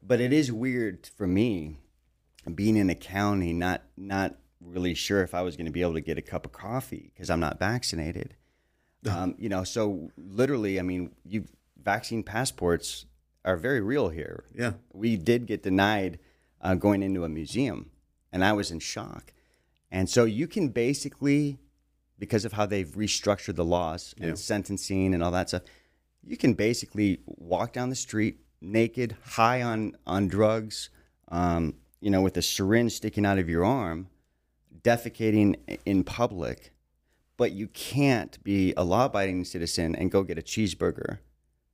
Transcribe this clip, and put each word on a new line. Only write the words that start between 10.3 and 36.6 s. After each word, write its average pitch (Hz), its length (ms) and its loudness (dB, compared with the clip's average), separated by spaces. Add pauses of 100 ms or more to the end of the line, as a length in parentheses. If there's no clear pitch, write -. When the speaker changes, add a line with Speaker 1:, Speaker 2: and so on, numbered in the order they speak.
Speaker 1:
I 92 40 -2
mean, 90 280 -4 (140)
you, 98 200 -6 (360)
vaccine 107 420 -2
passports 90 840 -2 (380)
are 92 120 0
very 123 240 -2
real 113 280 0
here. 80 360 -10 (100)
Speaker 2:
Yeah. 120 200 -2 (180)
Speaker 1:
We 113 240 0
did 120 300 2
get 101 160 -6
denied, 98 560 2 (420)
uh, 95 160 2
going 101 260 4
into 95 220 -2
a 82 40 -4
museum, 80 640 -4 (420)
and 92 120 2
I 101 80 6
was 104 180 0
in 82 80 -6
shock. - 540 -12 (580)
And 92 180 0
so 123 160 6
you 113 220 0
can 165 220 -2
basically, 143 880 0 (640)
because 101 240 0
of 113 80 -6
how 104 140 0
they've 95 220 -2
restructured 101 680 -2
the 85 80 0
laws 87 520 -2
and 85 140 -6
Speaker 2:
Yeah. 80 40 -4
Speaker 1:
sentencing 95 800 -2
and 85 100 0
all 87 80 2
that 90 160 0
stuff, 90 140 -4 (640)
you - 120 -10
can 127 180 4
basically 104 720 0
walk 90 460 -2
down 123 180 -4
the 131 60 -6
street - 420 -2 (220)
naked, 113 640 0
high 120 360 4
on, 113 360 -2 (100)
on 98 220 2
drugs, 107 600 0 (400)
um, 85 460 2 (260)
you 101 100 0
know, 95 120 6
with 95 140 2
a 87 60 0
syringe 107 500 2
sticking 104 340 -2
out 98 120 2
of 85 100 0
your 85 160 2
arm, 95 440 0 (760)
defecating 110 760 4 (120)
i-, - 160 -8
in 95 200 2
public, 90 680 -4 (640)